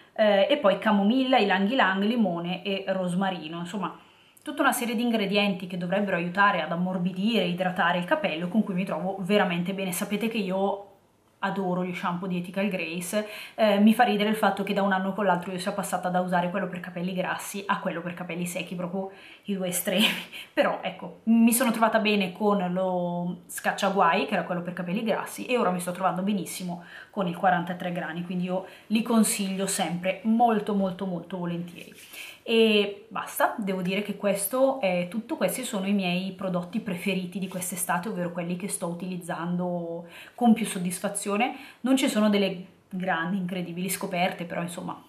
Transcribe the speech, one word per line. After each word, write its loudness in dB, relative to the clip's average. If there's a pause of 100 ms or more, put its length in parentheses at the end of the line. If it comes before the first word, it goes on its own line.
(140)
eh, 6
e 4
poi 4
camomilla, 4
ylang 4
ylang, 2
limone 0
e -4
rosmarino. -2
Insomma, -6 (480)
tutta -4
una 4
serie -2
di -2
ingredienti 0
che -8
dovrebbero 0
aiutare 2
ad -4
ammorbidire 0
e 0
idratare 0
il -2
capello, -2
con 2
cui -4
mi -2
trovo -4
veramente 0
bene. -4
Sapete -4
che -4
io -2 (580)
adoro -2
gli -4
shampoo -4
di -2
Ethical -2
Grace, -4 (280)
eh, 4
mi 8
fa 6
ridere 4
il 0
fatto 2
che -2
da 2
un 2
anno 0
con -2
l'altro 2
io -4
sia -4
passata -4
da 2
usare 0
quello -2
per -10
capelli -6
grassi -6
a -2
quello -4
per -6
capelli -6
secchi, -6
proprio -6 (340)
i -4
due -2
estremi. 2 (240)
<laughs> -16
Però 2
ecco, -10
mi 8
sono 2
trovata 4
bene 2
con 2
lo -2
scacciaguai, 2
che -2
era 0
quello -4
per -8
capelli -4
grassi, -4
e 0
ora 2
mi -2
sto -4
trovando 0
benissimo -4 (260)
con -4
il -4
quarantatré 0
grani, -6
quindi -4
io -4 (220)
li 2
consiglio 2
sempre -2
molto, 4
molto, 0
molto -6
volentieri. -6 (520)
E 4
basta, 0
devo -2
dire -2
che -6
questo 2
è 2
tutto, -4
questi 0
sono -4
i 2
miei 0
prodotti -4
preferiti -4
di -4
quest'estate, -4
ovvero -4
quelli -4
che -6
sto -4
utilizzando -4 (260)
con 6
più 2
soddisfazione. -2 (280)
Non 4
ci 4
sono 4
delle 2 (220)
grandi, -2
incredibili -4
scoperte, -2
però -6
insomma -8